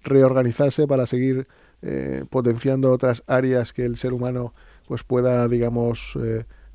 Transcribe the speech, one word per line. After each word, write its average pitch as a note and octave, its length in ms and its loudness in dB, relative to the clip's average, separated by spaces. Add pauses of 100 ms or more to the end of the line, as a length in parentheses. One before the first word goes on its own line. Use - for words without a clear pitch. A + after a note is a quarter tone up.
reorganizarse C3 880 2
para C3 180 2
seguir, C3 400 -2 (360)
eh, C3 480 -6
potenciando C3 640 2
otras B2 360 0
áreas B2+ 440 0
que B2 120 -4
el A#2+ 120 -4
ser B2 160 -4
humano, B2 420 -6 (340)
pues, B2+ 160 -8
pueda, B2 420 2
digamos, A#2+ 760 -2
eh, A2+ 240 -4 (300)